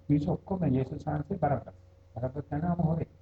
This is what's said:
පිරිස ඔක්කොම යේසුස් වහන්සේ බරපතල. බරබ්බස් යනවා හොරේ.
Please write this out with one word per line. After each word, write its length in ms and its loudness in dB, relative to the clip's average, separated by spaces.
පිරිස 260 2
ඔක්කොම 400 -2
යේසුස් 360 0
වහන්සේ 360 -4
බරපතල. 480 -2
බරබ්බස් 380 -6
යනවා 320 0
හොරේ. 280 2